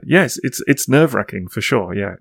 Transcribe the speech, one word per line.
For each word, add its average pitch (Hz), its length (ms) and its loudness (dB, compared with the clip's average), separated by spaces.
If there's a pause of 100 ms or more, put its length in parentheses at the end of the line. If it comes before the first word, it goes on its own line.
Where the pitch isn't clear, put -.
yes, 156 400 0
it's, - 240 -4
it's 135 220 0
nerve-wracking 131 600 2
for - 120 -8
sure, 95 340 0
yeah, 98 260 -4